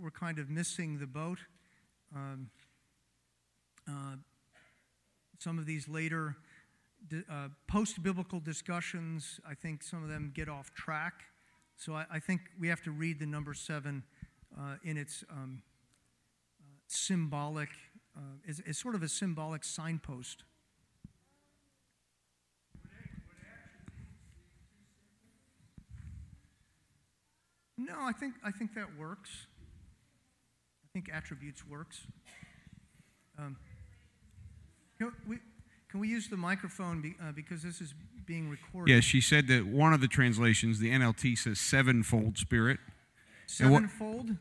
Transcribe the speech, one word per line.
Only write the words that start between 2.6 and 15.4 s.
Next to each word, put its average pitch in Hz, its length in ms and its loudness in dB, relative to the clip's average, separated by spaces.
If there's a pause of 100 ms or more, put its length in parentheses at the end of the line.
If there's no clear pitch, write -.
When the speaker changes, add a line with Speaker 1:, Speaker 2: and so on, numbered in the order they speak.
Speaker 1:
uh, 139 280 -8 (1200)
some 165 200 -6
of 156 80 -6
these 151 220 -8
later 160 480 -4 (720)
di-, 160 220 -6
uh, 143 180 -10 (180)
post-biblical 185 760 -2
discussions, 165 1080 -8
I 147 60 -12
think 156 280 -8
some 165 200 -10
of 156 60 -8
them 151 260 -6
get 156 140 -6
off 139 260 -12
track. 160 500 -6 (520)
So - 180 -8
I, 156 180 -6
I 160 60 -4
think 180 220 0 (180)
we 170 100 -2
have 170 140 0
to 165 80 -8
read 156 280 -2
the 151 80 -4
number 147 280 -6
seven, 143 480 -6 (560)
uh, 139 240 -8
in 156 140 -4
its, 147 340 -8
um, 131 320 -10 (960)